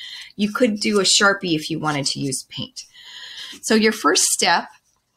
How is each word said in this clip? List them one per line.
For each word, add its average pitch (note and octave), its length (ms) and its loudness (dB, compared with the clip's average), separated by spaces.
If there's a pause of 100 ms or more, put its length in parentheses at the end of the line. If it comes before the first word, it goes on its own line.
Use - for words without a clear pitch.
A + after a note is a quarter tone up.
(360)
You G#3 160 0
could G#3+ 300 2
do G#3 180 2
a F#3+ 40 2
Sharpie G3 520 4
if D3+ 140 -4
you D#3 100 -4
wanted D3 280 -2
to - 120 -4
use C3+ 300 -4
paint. - 340 -12 (800)
So - 120 0
your A3 200 4
first D#4 300 2
step F#3+ 440 2 (500)